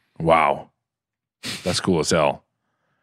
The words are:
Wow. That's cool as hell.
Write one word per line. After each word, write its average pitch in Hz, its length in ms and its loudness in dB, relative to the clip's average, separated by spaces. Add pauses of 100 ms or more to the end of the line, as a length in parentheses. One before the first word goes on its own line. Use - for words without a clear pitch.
(200)
Wow. 80 500 2 (920)
That's 90 160 -4
cool 90 200 0
as 76 120 -4
hell. 73 320 0 (600)